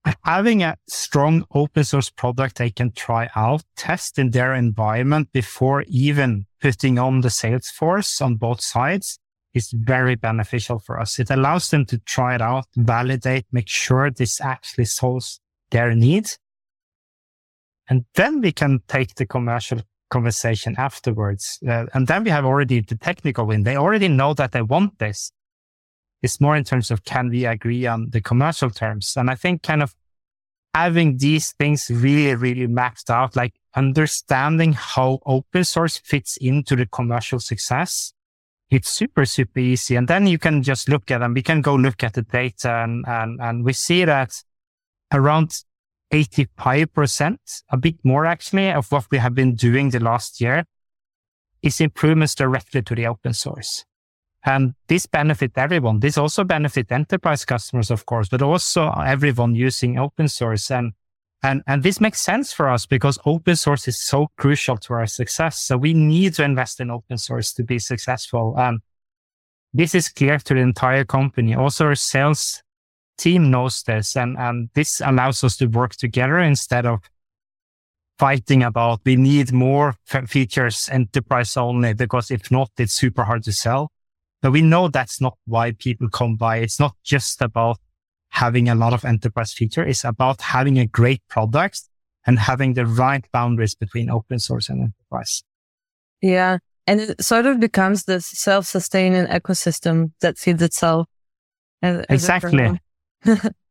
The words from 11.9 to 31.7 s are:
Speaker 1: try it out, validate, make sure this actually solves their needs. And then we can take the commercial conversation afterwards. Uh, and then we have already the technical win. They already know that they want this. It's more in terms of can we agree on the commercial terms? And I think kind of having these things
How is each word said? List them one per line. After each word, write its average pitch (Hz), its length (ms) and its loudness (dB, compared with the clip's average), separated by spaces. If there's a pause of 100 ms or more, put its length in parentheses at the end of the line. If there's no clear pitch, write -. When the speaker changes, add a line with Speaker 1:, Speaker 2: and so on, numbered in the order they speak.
Speaker 1:
try 127 380 -2
it 117 80 -2
out, 127 320 -2
validate, 123 760 0
make 120 180 -2
sure 135 420 0
this 120 280 -4
actually 131 460 -4
solves 127 540 -4 (300)
their 117 260 2
needs. 147 420 4 (1500)
And 127 160 2 (120)
then 277 260 2
we 190 100 2
can 135 380 2
take 131 260 -2
the 131 100 -4
commercial 120 540 -4 (300)
conversation 113 680 -2
afterwards. 110 880 -4
Uh, 117 280 -2
and 131 140 0
then 190 180 0
we 226 40 0
have 147 140 2
already 131 380 2
the 110 160 -6
technical 139 480 -4
win. 107 180 0
They 127 140 0
already 196 320 2
know 139 240 2
that 135 180 -2
they 120 120 -2
want 165 360 0
this. 107 320 -8 (880)
It's - 200 -2
more 147 160 4
in 143 80 -2
terms 127 260 -2
of 107 140 -4
can 127 240 -2
we 123 160 -2
agree 117 400 -2
on 113 240 -4
the 117 100 -2
commercial 131 500 0
terms? 107 460 -6
And 123 160 0
I 131 40 -4
think 180 280 -4
kind 156 180 0
of 139 140 -4 (800)
having 165 440 2
these 147 340 0
things 147 360 -2